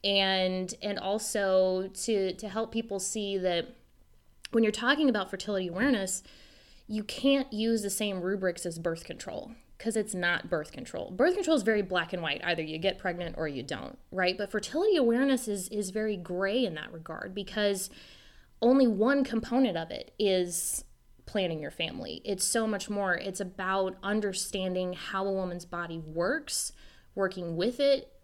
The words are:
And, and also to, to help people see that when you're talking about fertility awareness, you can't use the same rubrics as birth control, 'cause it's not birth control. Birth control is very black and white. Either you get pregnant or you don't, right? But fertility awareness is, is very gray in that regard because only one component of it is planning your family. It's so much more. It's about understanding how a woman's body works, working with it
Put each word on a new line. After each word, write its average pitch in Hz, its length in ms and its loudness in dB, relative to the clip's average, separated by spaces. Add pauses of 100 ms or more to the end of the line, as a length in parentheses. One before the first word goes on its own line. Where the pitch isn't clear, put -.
And, 190 760 2
and 202 180 -4
also 190 880 2
to, 196 440 0
to - 160 -10
help 220 240 -4
people 226 260 -2
see 196 380 -4
that 175 300 0 (880)
when 226 100 6
you're 214 100 4
talking 269 380 4
about 202 180 0
fertility 190 400 -4
awareness, 190 540 0 (640)
you 214 180 -4
can't 269 480 0
use 220 300 2
the 202 80 -4
same 196 320 -2
rubrics 185 420 -2
as 165 140 -6
birth 165 260 -4
control, - 480 -10 (260)
'cause 220 160 -4
it's 214 200 -2
not 175 340 0
birth 156 240 -2
control. - 380 -8
Birth 269 240 4
control 320 220 2
is 233 80 2
very 214 180 2
black 180 320 -2
and 175 80 -4
white. 147 200 -2
Either 165 200 0
you 156 160 -6
get 185 180 0
pregnant 175 400 -4
or 160 100 -2
you 139 160 -4
don't, - 360 -6 (120)
right? 185 280 2
But 202 120 -4
fertility 330 460 2
awareness 254 520 4
is, 196 200 -4
is 208 220 -4
very 214 260 -2
gray 196 480 0
in 175 120 -2
that 151 140 -8
regard 165 440 -10
because 202 560 0 (680)
only 254 280 8
one 233 340 4
component 233 540 2
of 165 160 -6
it - 260 -10
is 180 680 2 (420)
planning 170 340 0
your 147 100 -6
family. - 540 -6
It's 190 200 -2
so 226 220 2
much 202 240 -2
more. 196 240 2
It's 185 240 -6
about 190 640 -2
understanding 185 920 -2
how 190 320 -4
a 196 60 0
woman's 180 320 -4
body 170 340 -6
works, 170 760 -2 (420)
working 185 400 -2
with 208 240 0
it 277 320 4 (140)